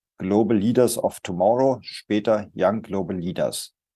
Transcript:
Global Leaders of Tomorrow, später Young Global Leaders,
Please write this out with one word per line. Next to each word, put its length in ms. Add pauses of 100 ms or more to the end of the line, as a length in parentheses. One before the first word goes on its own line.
(180)
Global 400
Leaders 400
of 220
Tomorrow, 600
später 720
Young 280
Global 340
Leaders, 580 (220)